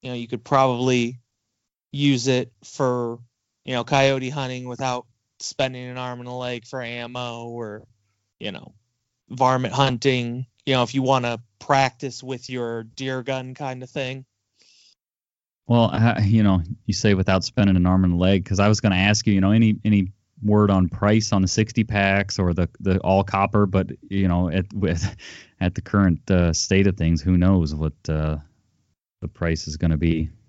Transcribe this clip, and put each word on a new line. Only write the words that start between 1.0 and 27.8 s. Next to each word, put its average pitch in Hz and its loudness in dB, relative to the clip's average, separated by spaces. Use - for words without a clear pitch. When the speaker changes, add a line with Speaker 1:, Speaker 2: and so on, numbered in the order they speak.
Speaker 1:
use 135 0
it 127 0
for, 123 -4
you 127 -8
know, 120 -2
coyote 135 2
hunting 127 -8
without 123 -6
spending 131 -6
an 127 -12
arm 123 -8
and 123 -14
a 123 -10
leg 123 -8
for 131 -10
ammo, 120 -10
or, 113 -12
you 104 -10
know, - -16
varmint 131 0
hunting, 127 0
you 139 0
know, 127 2
if 120 -4
you 135 0
wanna 127 0
practice 135 -2
with 127 -10
your 117 -6
deer 131 -8
gun 131 -6
kind 131 -10
of 123 -18
thing. 135 -8
Speaker 2:
Well, 117 4
I, 113 2
you 110 4
know, 95 4
you 104 -2
say 104 2
without 95 2
spending 98 2
an 90 4
arm 92 4
and 90 2
a 87 0
leg, 92 2
'cause 95 -2
I 101 4
was 107 2
gonna 98 2
ask 101 2
you, 104 2
you 98 2
know, 98 4
any, 110 4
any 101 2
word 104 4
on 92 4
price 107 0
on 98 2
the 95 2
sixty 110 0
packs 98 0
or 90 0
the, 87 0
the 95 0
all 95 2
copper, 101 0
but, 95 -2
you 98 -2
know, 87 0
at, 92 -2
with, 92 -2
<laughs> - -20
at 90 -2
the - -8
current, 95 0
uh, 87 4
state 98 2
of 95 -2
things, 82 0
who 90 2
knows 87 2
what, 76 -4